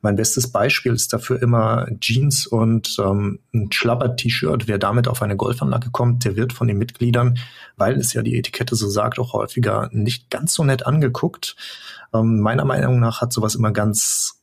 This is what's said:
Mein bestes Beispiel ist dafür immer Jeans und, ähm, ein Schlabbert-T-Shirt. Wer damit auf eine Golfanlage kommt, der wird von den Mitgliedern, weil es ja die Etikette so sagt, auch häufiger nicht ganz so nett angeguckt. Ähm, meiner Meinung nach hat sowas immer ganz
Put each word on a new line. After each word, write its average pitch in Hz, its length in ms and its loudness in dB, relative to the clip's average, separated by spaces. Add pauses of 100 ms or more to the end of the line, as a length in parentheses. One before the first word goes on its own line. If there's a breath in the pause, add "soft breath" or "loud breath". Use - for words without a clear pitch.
Mein 101 140 2
bestes 113 340 0
Beispiel 123 420 0
ist - 200 -2
dafür 123 300 -2
immer 117 460 2 (120)
Jeans 139 460 0
und, 113 540 2
ähm, 98 400 0 (120)
ein 104 200 0
Schlabbert-T-Shirt. 120 960 0
Wer 104 100 0
damit 113 300 2
auf - 140 -2
eine 101 140 0
Golfanlage 123 540 -2
kommt, 120 340 2
der 101 120 0
wird 123 160 -2
von 117 160 -2
den 101 100 0
Mitgliedern, 120 600 2 (380 loud breath)
weil 113 220 2
es - 140 -2
ja 113 100 -2
die 117 160 0
Etikette - 380 -4
so 107 120 -2
sagt, 107 300 -2
auch 120 140 -4
häufiger 110 360 -2 (240)
nicht 113 380 -2
ganz - 240 -2
so 160 100 0
nett 135 220 2
angeguckt. 143 680 0 (580 loud breath)
Ähm, 113 260 4
meiner 120 240 2
Meinung 131 360 2
nach 117 200 0
hat 120 140 -2
sowas 110 200 0
immer 110 160 2
ganz - 720 -2